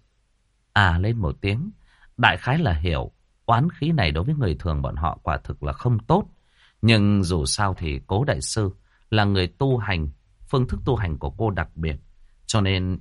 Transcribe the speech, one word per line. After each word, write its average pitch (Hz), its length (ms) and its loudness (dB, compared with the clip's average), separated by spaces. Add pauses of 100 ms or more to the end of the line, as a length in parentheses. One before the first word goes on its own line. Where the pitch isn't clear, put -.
(720)
à 92 260 4
lên 110 200 0
một 78 220 -2
tiếng, 117 300 -2 (460)
đại 107 200 4
khái 131 220 -2
là 139 140 2
hiểu 76 400 -2 (340)
oán 123 240 2
khí 160 220 -4
này 107 180 2
đối 78 140 -2
với 151 100 0
người 107 240 0
thường 76 240 -2
bọn 67 140 -6
họ 76 260 -4
quả 71 220 -2
thực - 180 -10
là 71 100 -4
không 123 260 0
tốt. 180 260 0 (580)
Nhưng 104 420 4
dù 85 200 0
sao 98 300 -2
thì 73 320 -6
Cố 101 180 0
Đại 107 160 -2
Sư 101 300 -2 (400)
là 107 140 4
người 98 220 2
tu 131 320 0
hành, 90 320 -2 (380)
phương 131 200 0
thức - 160 -6
tu 131 120 0
hành 87 220 -4
của 69 120 -6
cô 104 200 -2
đặc 82 260 -4
biệt, 80 200 -4 (500)
cho 110 140 0
nên 92 400 0